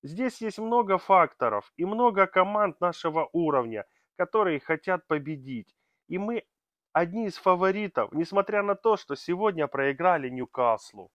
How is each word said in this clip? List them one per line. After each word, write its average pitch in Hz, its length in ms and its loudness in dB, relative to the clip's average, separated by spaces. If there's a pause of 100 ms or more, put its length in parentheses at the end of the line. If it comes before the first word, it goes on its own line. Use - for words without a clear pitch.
Здесь 214 380 -6
есть 214 180 -6
много 220 380 2
факторов 139 800 2
и 170 80 -2
много 202 420 2
команд 196 540 0
нашего 165 500 -2
уровня, 131 540 0 (320)
которые 180 420 0
хотят 165 480 -4
победить. 135 680 -6 (360)
И 175 80 -6
мы 220 280 -6 (480)
одни 175 320 -2
из 190 100 -6
фаворитов, 190 800 0
несмотря 196 500 0
на 202 120 0
то, 220 200 2
что 147 200 -8
сегодня 175 520 -2
проиграли 139 640 0
Ньюкаслу. 117 840 -2